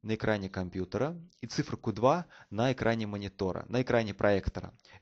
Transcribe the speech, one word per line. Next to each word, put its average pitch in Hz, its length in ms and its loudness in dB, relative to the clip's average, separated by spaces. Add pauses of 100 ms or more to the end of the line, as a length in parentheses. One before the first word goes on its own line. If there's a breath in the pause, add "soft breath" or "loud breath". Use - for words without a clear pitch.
на 107 120 -2
экране 104 340 0
компьютера 95 720 -4 (200)
и 127 60 -10
циферку - 460 -2
два 131 340 2 (240 loud breath)
на 117 220 2
экране 113 340 0
монитора, 101 600 -4
на 123 140 2
экране 113 320 2
проектора. 101 580 2 (300 loud breath)